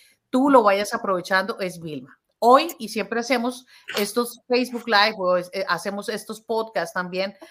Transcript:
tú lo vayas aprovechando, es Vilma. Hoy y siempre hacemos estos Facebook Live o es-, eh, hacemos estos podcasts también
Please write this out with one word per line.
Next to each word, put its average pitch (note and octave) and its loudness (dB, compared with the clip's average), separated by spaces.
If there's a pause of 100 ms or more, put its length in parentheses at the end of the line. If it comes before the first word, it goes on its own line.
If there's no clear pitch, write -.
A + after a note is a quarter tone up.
(320)
tú C4+ 2
lo B3+ 8
vayas G3+ 2
aprovechando, F#3+ -2
es F3 -6
Vilma. D3+ -12 (220)
Hoy C#4 6
y A3 -10
siempre A3 -4
hacemos B3 -4 (300)
estos A#3 -4
Facebook A#3+ -2
Live G#3+ 4
o F3+ 2
es-, F3 -4
eh, G3 -4
hacemos G3+ -6
estos G#3+ -8
podcasts A3 -6
también F#3 -6 (160)